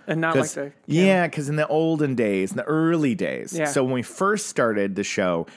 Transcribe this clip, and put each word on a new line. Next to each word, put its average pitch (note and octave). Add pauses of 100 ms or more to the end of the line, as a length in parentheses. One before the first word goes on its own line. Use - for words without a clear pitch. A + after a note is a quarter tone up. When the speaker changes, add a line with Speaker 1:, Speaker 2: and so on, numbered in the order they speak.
Speaker 1:
And D#3+
not D#3+
like D#3
Speaker 2:
'Cause D#3
Speaker 1:
the C#3+ (140)
Speaker 2:
yeah, F#3
Speaker 1:
camera. F3
Speaker 2:
'cause C#3+
in D3+
the D3+
olden D3+
days, G2
in G#2
the B2+
early D#3
days, C#2
Speaker 1:
Yeah. D#3
Speaker 2:
so C#3
when B2+
we B2
first G3
started G#2
the G2+
show, F2